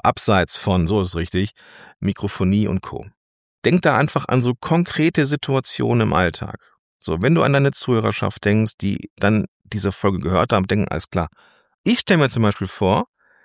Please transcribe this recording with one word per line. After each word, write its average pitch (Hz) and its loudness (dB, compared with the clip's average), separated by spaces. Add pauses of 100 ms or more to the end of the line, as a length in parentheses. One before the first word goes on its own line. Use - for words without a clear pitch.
abseits 98 0
von“, 92 0
so 101 0
ist 90 -4
es 85 -8
richtig, 92 -2 (500)
„Mikrofonie 101 0
und 92 -2
Co.“ - -12 (580)
Denk 170 2
da 147 4
einfach 151 0
an 127 2
so 123 0
konkrete 160 0
Situationen 127 0
im - -2
Alltag. - -2 (380)
So, 82 -4
wenn 143 4
du 165 4
an 143 2
deine 139 2
Zuhörerschaft 107 -2
denkst, 107 2
die - -4
dann 104 0 (180)
diese 98 -4
Folge 98 -2
gehört 87 0
haben, 98 2
denken, 104 -2
„Alles - -6
klar.“ 85 -4 (560)
Ich 240 2
stell 190 2
mir 143 4
zum 113 0
Beispiel 101 0
vor, 104 0 (380)